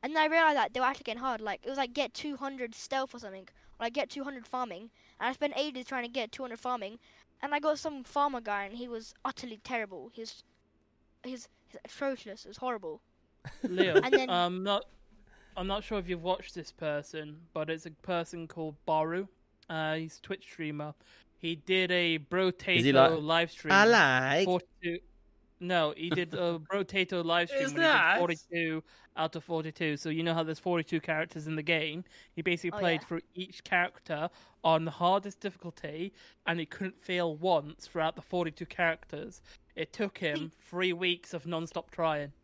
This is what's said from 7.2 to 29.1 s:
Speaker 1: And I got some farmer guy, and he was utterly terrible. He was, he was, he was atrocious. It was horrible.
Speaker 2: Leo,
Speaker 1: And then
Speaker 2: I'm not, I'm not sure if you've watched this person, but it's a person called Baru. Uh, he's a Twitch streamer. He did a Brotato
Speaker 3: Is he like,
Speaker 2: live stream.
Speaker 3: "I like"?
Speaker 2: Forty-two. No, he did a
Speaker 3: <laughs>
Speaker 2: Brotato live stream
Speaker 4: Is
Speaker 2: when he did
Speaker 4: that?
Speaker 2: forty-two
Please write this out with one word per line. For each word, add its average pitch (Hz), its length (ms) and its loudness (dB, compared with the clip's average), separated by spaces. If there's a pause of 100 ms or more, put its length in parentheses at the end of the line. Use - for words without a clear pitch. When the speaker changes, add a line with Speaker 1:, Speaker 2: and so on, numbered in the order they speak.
Speaker 1:
And 285 120 -2
I 294 60 2
got 302 180 2
some 285 260 -8
farmer 285 360 0
guy, 208 240 -4
and 196 100 -12
he 240 140 -10
was 226 260 -12 (100)
utterly 247 400 -8
terrible. 208 480 -6
He 226 100 -14
was, - 200 -14 (800)
he 254 80 -10
was, 240 160 -14 (200)
he - 80 -20
was - 100 -16
atrocious. 247 580 -6
It - 40 -18
was 202 100 -16
horrible. 196 420 -6 (640)
Speaker 2:
Leo, 185 400 2
Speaker 1:
And 262 100 0
then 262 180 4
Speaker 2:
I'm 180 320 2
not, 202 220 0 (720)
I'm 185 100 -4
not 202 180 -2
sure 214 140 -4
if 175 100 -6
you've 175 140 -4
watched 185 320 -2
this 165 180 -10
person, 151 640 -6 (160)
but 156 180 -4
it's 160 160 -4
a 165 40 -12
person 170 560 -4
called 156 300 -8 (100)
Baru. 160 400 2 (420)
Uh, 156 280 -2
he's 160 220 -8
a - 40 -20
Twitch - 220 -8
streamer. 151 500 -8 (440)
He 165 180 -4
did 185 340 2
a 170 280 4
Brotato 180 580 2
Speaker 3:
Is 170 80 6
he 139 80 8
like, 135 280 10
Speaker 2:
live 165 300 2
stream. - 220 0
Speaker 3:
"I 196 120 10
like"? 147 600 6
Speaker 2:
Forty-two. 180 540 -2 (640)
No, 175 340 2
he 165 140 -6
did 165 240 -2
a 170 240 0
Speaker 3:
<laughs> 156 140 -12
Speaker 2:
Brotato 190 520 0
live 170 240 4
stream 269 140 0
Speaker 4:
Is 277 100 0
Speaker 2:
when 330 100 2
he 330 60 8
did 294 60 8
Speaker 4:
that? 190 240 6
Speaker 2:
forty-two 165 640 0 (340)